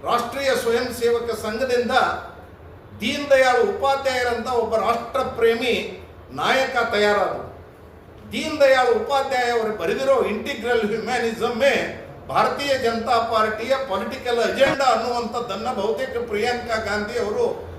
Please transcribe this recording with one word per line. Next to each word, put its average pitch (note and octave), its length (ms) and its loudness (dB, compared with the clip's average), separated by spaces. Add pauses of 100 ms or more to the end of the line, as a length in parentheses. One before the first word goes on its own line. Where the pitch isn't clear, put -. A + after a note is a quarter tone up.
ರಾಷ್ಟ್ರೀಯ A#3+ 500 0
ಸ್ವಯಂ A#3+ 400 0
ಸೇವಕ A#3 360 0
ಸಂಘದಿಂದ A#3 600 -2 (1080)
ದೀನ್ C#4+ 300 -2
ದಯಾಳ್ B3+ 320 6
ಉಪಾಧ್ಯಾಯರಂಥ B3+ 840 0
ಒಬ್ಬ A3+ 300 0
ರಾಷ್ಟ್ರ A#3 440 0
ಪ್ರೇಮಿ A3+ 800 0 (280)
ನಾಯಕ B3 460 0 (140)
ತಯಾರಾದರು. G3+ 680 0 (760)
ದೀನ್ D4+ 280 -4
ದಯಾಳ್ B3+ 340 6
ಉಪಾಧ್ಯಾಯ C4 560 0
ಅವರು A3 260 0
ಬರೆದಿರೋ C4+ 440 2
ಇಂಟಿಗ್ರಲ್ A3 640 -2
ಹ್ಯುಮ್ಯಾನಿಸಮ್ಮೇ A3+ 1200 0 (240)
ಭಾರತೀಯ B3+ 500 0
ಜನತಾ A#3 400 0
ಪಾರ್ಟಿಯ A3+ 560 0 (140)
ಪೊಲಿಟಿಕಲ್ A3 500 -2
ಅಜೆಂಡಾ C4 460 2
ಅನ್ನುವಂಥದ್ದನ್ನು A#3 920 0
ಬಹುತೇಕ A3+ 420 -2 (120)
ಪ್ರಿಯಾಂಕಾ A#3 480 -2
ಗಾಂಧಿ G#3 420 -2
ಅವರು A3 480 -2 (120)